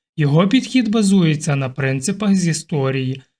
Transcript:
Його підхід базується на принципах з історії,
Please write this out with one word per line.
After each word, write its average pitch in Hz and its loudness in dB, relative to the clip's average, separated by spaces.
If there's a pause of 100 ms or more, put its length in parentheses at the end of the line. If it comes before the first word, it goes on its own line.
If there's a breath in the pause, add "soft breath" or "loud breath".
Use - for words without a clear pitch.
(180)
Його 151 2
підхід 254 0
базується 190 2
на 135 -4
принципах 143 -2
з 175 0
історії, 135 -4 (180)